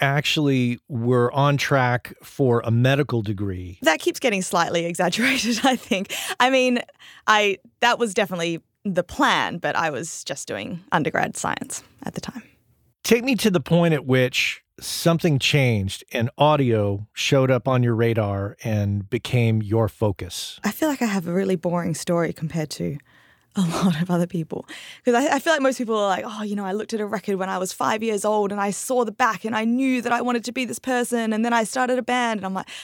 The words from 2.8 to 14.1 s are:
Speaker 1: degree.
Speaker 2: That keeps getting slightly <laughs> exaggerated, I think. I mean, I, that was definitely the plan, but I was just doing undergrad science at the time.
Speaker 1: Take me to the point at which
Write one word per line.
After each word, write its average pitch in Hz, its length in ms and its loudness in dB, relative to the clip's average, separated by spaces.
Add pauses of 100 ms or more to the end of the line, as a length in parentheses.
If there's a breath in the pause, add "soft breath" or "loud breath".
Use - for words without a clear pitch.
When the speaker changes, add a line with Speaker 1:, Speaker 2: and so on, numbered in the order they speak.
Speaker 1:
degree. 95 600 -6
Speaker 2:
That 320 180 2
keeps - 180 -2
getting 202 220 0
slightly 170 460 0
<laughs> - 0 -
exaggerated, 214 760 0
I 262 140 4
think. - 380 -4 (260 loud breath)
I 247 80 6
mean, 254 320 2 (460 loud breath)
I, 208 320 4 (220)
that 240 180 2
was 214 160 -2
definitely 170 480 -2 (240)
the 175 180 0
plan, 160 540 0
but - 180 -2
I 160 140 0
was 147 340 -8
just - 240 -10
doing 107 320 -8 (100)
undergrad - 460 -2
science - 460 -6 (220)
at - 100 -8
the - 80 -6
time. - 220 -12 (600)
Speaker 1:
Take 233 200 2
me 269 120 2
to 214 140 2
the 175 100 2
point 170 320 2
at 139 140 -2
which 127 560 0 (180)